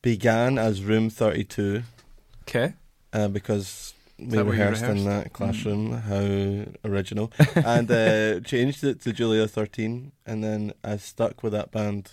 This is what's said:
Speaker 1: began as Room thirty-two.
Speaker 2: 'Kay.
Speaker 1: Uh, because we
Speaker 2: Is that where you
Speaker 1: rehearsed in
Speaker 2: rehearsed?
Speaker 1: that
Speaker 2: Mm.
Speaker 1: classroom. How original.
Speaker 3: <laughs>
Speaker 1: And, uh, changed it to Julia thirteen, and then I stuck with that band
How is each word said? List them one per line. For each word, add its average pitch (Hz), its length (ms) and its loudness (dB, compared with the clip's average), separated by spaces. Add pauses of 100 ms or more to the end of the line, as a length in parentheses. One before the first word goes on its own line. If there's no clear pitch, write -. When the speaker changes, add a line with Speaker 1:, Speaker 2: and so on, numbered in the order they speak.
Speaker 1:
began 117 560 4
as 110 240 0
Room 110 260 4
thirty-two. 107 760 0 (600)
Speaker 2:
'Kay. 131 300 -2 (400)
Speaker 1:
Uh, 107 140 0
because 101 640 -4 (220)
we - 100 -14
Speaker 2:
Is 123 80 -4
that 104 120 4
where 98 80 2
you 104 60 2
Speaker 1:
rehearsed 110 240 2
in 101 200 0
Speaker 2:
rehearsed? - 20 0
Speaker 1:
that 101 200 -2
Speaker 2:
Mm. - 60 -14
Speaker 1:
classroom. 107 600 -2 (160)
How 101 800 -2
original. 104 440 -2 (160)
Speaker 3:
<laughs> - 80 -10
Speaker 1:
And, 120 340 2
uh, 110 500 4
changed 131 440 -2
it 135 180 0
to 120 100 -2
Julia 110 360 2
thirteen, 113 640 -6 (120)
and 110 200 -6
then 107 280 -4 (120)
I 107 140 -4
stuck - 440 -4
with 110 100 -2
that 107 200 -4
band 104 400 -4